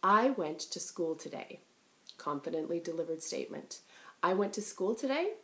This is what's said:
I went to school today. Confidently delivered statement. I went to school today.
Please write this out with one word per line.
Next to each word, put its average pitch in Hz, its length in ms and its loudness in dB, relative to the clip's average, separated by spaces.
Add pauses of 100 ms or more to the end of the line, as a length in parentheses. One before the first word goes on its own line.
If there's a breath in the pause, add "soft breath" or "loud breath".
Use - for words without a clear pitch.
I 214 260 8
went 170 280 0
to - 220 -6
school 165 340 -2
today. - 460 -10 (580)
Confidently 160 600 -2
delivered 165 420 -4
statement. - 560 -6 (420 loud breath)
I 175 140 4
went 196 200 4
to 214 80 -2
school 202 340 0
today. 311 480 0